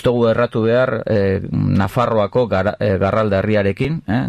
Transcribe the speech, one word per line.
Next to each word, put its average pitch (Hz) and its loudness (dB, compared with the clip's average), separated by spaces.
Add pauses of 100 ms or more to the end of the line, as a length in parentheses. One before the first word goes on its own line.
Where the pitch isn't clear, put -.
dugu 120 2
erratu 117 0
behar, 120 0 (100)
e, 98 0 (100)
Nafarroako 101 0
gara-, 98 -2
e, 101 0
Garralda 98 0
herriarekin, 107 0
eh? 120 -2